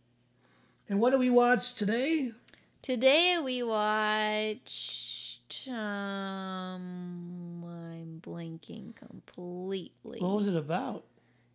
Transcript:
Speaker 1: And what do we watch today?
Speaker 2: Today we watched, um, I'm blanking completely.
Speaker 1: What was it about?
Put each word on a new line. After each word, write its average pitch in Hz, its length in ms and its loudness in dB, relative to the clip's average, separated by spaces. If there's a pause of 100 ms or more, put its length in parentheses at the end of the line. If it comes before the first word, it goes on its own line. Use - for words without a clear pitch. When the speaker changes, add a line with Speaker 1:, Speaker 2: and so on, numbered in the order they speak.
(880)
Speaker 1:
And 202 120 2
what 247 100 6
do 269 80 6
we 254 120 4
watch 240 440 6
today? 247 580 2 (500)
Speaker 2:
Today 294 600 6
we 254 200 -2
watched, 214 2000 -2
um, 185 2000 -6
I'm 165 580 -10
blanking 170 760 -10
completely. - 1200 -10
Speaker 1:
What 185 160 2
was 202 120 2
it 175 80 2
about? 170 480 -2 (500)